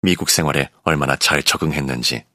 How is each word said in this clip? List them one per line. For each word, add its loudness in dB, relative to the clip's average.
미국 0
생활에 2
얼마나 2
잘 0
적응했는지 -2